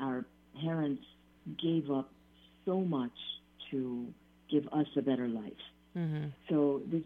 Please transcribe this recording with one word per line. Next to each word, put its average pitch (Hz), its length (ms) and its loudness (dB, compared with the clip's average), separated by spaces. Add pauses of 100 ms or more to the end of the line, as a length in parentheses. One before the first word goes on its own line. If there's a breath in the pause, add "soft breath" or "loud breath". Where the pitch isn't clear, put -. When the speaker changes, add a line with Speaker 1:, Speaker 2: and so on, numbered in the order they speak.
Speaker 1:
our 127 240 -2 (360)
parents 156 420 0 (580)
gave 165 300 2
up 135 180 0 (560)
so 190 140 2
much 143 320 0 (600)
to 123 360 -2 (420)
give 143 200 4
us 151 260 2
a 143 60 4
better 123 260 2
life. 113 240 -4 (460)
Speaker 2:
Mm-hmm. 151 300 0 (200)
Speaker 1:
So 143 400 4
this, 165 180 0